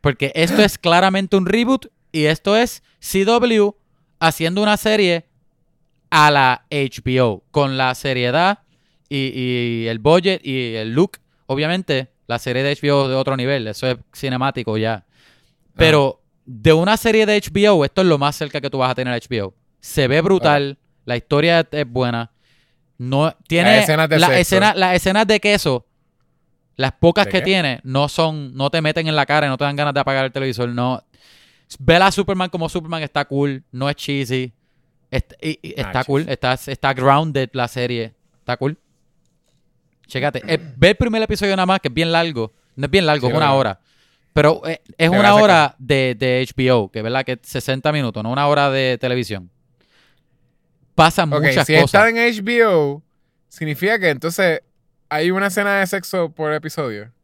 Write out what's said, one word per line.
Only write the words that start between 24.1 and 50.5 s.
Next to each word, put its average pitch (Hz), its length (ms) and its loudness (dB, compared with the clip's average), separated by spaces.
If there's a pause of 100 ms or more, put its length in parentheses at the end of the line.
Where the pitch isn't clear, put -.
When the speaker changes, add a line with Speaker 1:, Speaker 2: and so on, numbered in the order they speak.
Speaker 1:
la 170 100 4
Speaker 2:
sexo. 151 120 4
Speaker 1:
escena, 196 340 2
las 185 220 0
escenas 196 300 0
de 214 140 2
queso, 180 460 0 (920)
las 131 160 -2
pocas - 340 2
Speaker 2:
¿De 196 60 -8
Speaker 1:
que 190 60 2
Speaker 2:
qué? 139 60 -2
Speaker 1:
tiene, 175 400 -2
no 135 240 -2
son, 151 480 -4
no 139 140 -2
te 165 100 -2
meten 156 260 -2
en 156 100 -2
la 143 100 2
cara, 147 220 2
no 131 100 -2
te 147 60 -2
dan 143 120 -2
ganas 147 160 -2
de 139 80 -2
apagar 135 240 0
el 131 80 -6
televisor, 127 380 -4
no. 123 320 -4 (760)
Ver 165 240 6
a 190 80 6
Superman 190 380 -2
como 165 220 -4
Superman 165 320 -6
está 143 240 -4
cool, 139 440 -4
no 131 200 -6
es 143 60 -6
cheesy. 127 560 -4 (580)
Est-, - 320 -6
y, 156 200 -6
y - 160 -14
Speaker 2:
Ah, 135 40 -6
Speaker 1:
está 104 220 -4
cool, 139 180 -2
Speaker 2:
cheesy. 139 100 -6
Speaker 1:
está, 127 220 -2
está 135 400 -6
grounded 135 580 0
la 123 160 -4
serie, 120 460 -6 (240)
está 123 180 -6
cool. 147 200 -4 (1300)
Chécate, 135 400 -4
eh, 160 120 -2 (180)
ve 160 140 6
el 214 60 2
primer 226 260 0
episodio 202 340 -2
nada 185 100 0
más, 190 140 2
que - 80 -4
es 123 60 -8
bien 165 180 -2
largo. 156 400 -2 (240)
No 135 100 -4
es 135 40 -4
bien 180 140 2
largo, 151 220 2
Speaker 2:
Sí, 117 60 0
Speaker 1:
es - 40 0
una 156 100 2
Speaker 2:
lo 139 60 4
veo. 135 80 2
Speaker 1:
hora. 107 200 -4 (520)
Pero, 156 340 2
eh, 160 200 -8
es - 100 -20
Speaker 2:
Te 165 120 2
Speaker 1:
una 202 240 4
Speaker 2:
voy 208 80 6
a - 20 6
Speaker 1:
hora 180 220 6
Speaker 2:
sacar. 135 160 -4
Speaker 1:
de, 131 360 -2
de 127 260 0
H 127 140 -8
B 127 160 2
O, 110 180 2
que 113 100 -10
es - 20 -8
verdad 127 220 -4
que 131 80 -6
es 120 100 -8
sesenta 135 500 -4
minutos, 120 300 -4
no 113 80 -6
una 139 160 -2
hora 143 240 2
de 131 280 0
televisión. 110 520 -6 (1400)